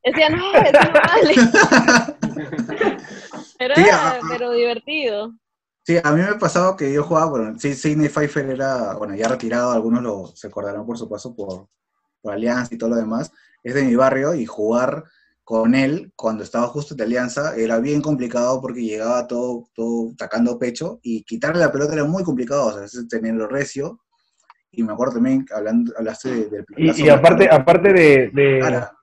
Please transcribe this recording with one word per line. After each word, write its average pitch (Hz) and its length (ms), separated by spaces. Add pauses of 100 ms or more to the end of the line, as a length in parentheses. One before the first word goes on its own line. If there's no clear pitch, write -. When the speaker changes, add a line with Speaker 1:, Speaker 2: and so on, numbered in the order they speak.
Speaker 1:
Decía, 311 260
"No, 359 240
eso 277 380
no - 20
vale". 320 420 (880)
Speaker 2:
<laughs> - 1400
Speaker 1:
Pero 254 160
Speaker 2:
Sí, 330 60
Speaker 1:
era, - 280
Speaker 2:
a, 254 80
a 240 120
Speaker 1:
pero 240 220
divertido. 233 840 (520)
Speaker 2:
Sí, 170 160
a 147 120
mí 165 80
me 208 140
pasaba 185 420
que 139 160
yo 147 100
jugaba, 160 260
bueno, 110 300
sí, 143 140
Sidney 151 340
Pfeiffer 143 420
era, 127 460
bueno, 104 200
ya 110 120
retirado, 120 440
algunos 117 300
lo, 101 260
se - 200
acordarán, 101 380
por 117 120
supuesto, 110 380
por, 95 320 (540)
por 104 120
Alianza 120 400
y 117 40
todo 117 140
lo 117 40
demás, 113 360 (320)
es 120 100
de 139 100
mi 120 120
barrio, 135 380
y 123 120
jugar 123 580 (400)
con 113 320
él 139 400
cuando 110 260
estaba 117 260
justo 143 280
de 117 80
Alianza 123 540
era 113 220
bien 147 220
complicado 123 600
porque 123 200
llegaba 113 460
todo, 120 480
todo 117 420
sacando 117 400
pecho, 131 460
y 113 220
quitarle 147 340
la 151 120
pelota 147 220
era 151 120
muy 180 180
complicado, 131 440
o 107 40
sea, 101 140
es 120 240
tenerlo 110 380
recio, 139 520 (720)
y 113 120
me 107 100
acuerdo 123 220
también, 131 380
hablando, 113 440
hablaste 113 320
de, 113 200
del 101 160 (120)
Speaker 3:
Y, 160 80
Speaker 2:
pelotazo 151 200
Speaker 3:
y 151 40
aparte, 170 400
Speaker 2:
con 151 120
Speaker 3:
aparte 175 320
de, 143 400
de, 139 280
Speaker 2:
Cara. 123 300 (120)